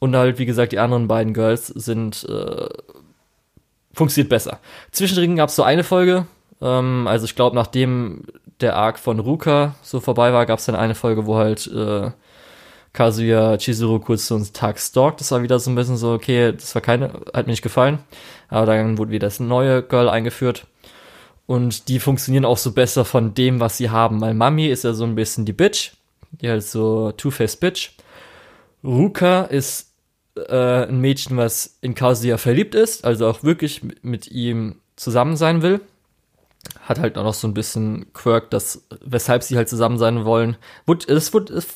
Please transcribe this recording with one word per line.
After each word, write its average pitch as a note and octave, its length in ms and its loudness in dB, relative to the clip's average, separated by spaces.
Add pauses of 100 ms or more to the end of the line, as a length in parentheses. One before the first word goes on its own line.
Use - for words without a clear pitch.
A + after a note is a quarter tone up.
Und C3 160 0
halt, B2+ 220 4
wie B2+ 80 -2
gesagt, A#2+ 260 0
die F#2+ 80 -2
anderen A#2 280 2
beiden A2 260 0
Girls A2+ 340 0
sind, A2+ 600 -6
äh, F#2+ 400 -6 (1300)
funktioniert D3 340 2
besser. - 300 0 (320)
Zwischendrin F3+ 460 0
gab's D3+ 200 2
so F#3+ 60 4
eine D#3+ 220 4
Folge, F3+ 420 2 (340)
ähm, B2+ 460 0
also A2 180 0
ich - 120 -6
glaub, B2 180 2
nachdem B2 680 -2 (360)
der A#2 160 0
Arc A2 220 0
von A2 220 -2
Ruka D3 640 0
so - 180 -6
vorbei A#2+ 320 2
war, A#2+ 140 4
gab's A2+ 200 -2
dann A#2 100 -2
eine A2 180 0
Folge, A2 320 -2
wo A2 100 0
halt, G#2+ 320 0
äh, G#2 420 -4 (840)
Kazuya A2 640 4
Chizuru A2+ 440 0
kurz A2 260 -2
so A#2 80 -2
einen G#2+ 180 -4
Tag G#2+ 260 -4
stalkt. C#3+ 420 0
Das C#3 100 -6
war B2 120 0
wieder B2 160 2
so B2+ 120 -4
ein B2 40 0
bisschen B2 220 0
so, A#2 160 0
okay, A#2+ 400 2
das - 220 -10
war A2+ 80 -2
keine, B2 260 0 (240)
hat A#2+ 140 -2
mir A#2+ 60 -2
nicht A2+ 100 -4
gefallen. C3+ 380 2 (500)
Aber A2 160 2
dann A2 320 2
wurde A2 140 -2
wieder G#2 160 -2
das - 120 -8
neue B2+ 420 2
Girl B2 280 2
eingeführt. A#2 560 -2 (800)
Und B2 420 -2
die B2+ 120 0
funktionieren C3 440 2
auch A#2 140 2
so A#2+ 140 -4
besser B2 340 2
von A2+ 260 0
dem, B2+ 280 2
was A2+ 180 -2
sie A#2+ 100 -2
haben. A2+ 320 2
Weil A2 140 0
Mami D3+ 340 2
ist B2+ 160 -2
ja A#2 80 2
so A2+ 120 -2
ein A#2 100 -2
bisschen A2 320 -2
die G2+ 80 -4
Bitch. - 380 0 (400)
Die A#2+ 180 -6
halt G#2+ 140 -2
so A2 480 -2
Two-Faced - 480 -4
Bitch. - 320 -4 (920)
Ruka F3+ 600 2
ist, - 480 -6 (440)
äh, B2 500 0
ein B2+ 140 -2
Mädchen, C3+ 380 0
was - 420 -2
in B2 140 -4
Kazuya A#2+ 420 2
verliebt A#2 380 0
ist. A2+ 320 0
Also A2+ 200 2
auch A2+ 160 0
wirklich D#3 400 -2
m-, - 100 -10 (100)
mit A#2+ 280 -8
ihm A#2 460 -4 (200)
zusammen B2+ 400 0
sein E3 260 2
will. F#3+ 180 2 (1080)
Hat B2 140 -2
halt A2 180 -2
auch G2+ 60 -4
noch G#2+ 100 -2
so - 140 -4
ein G#2 60 -4
bisschen A2 580 -6
Quirk, - 380 0
dass, - 360 -6 (180)
weshalb B2 380 0
sie B2+ 140 -4
halt A#2 120 0
zusammen A#2 300 0
sein A#2 260 0
wollen. A2+ 320 2 (300)
Wurde, E3 200 2
das D#3 280 0
wurde, G#3 200 0
das E3+ 220 -6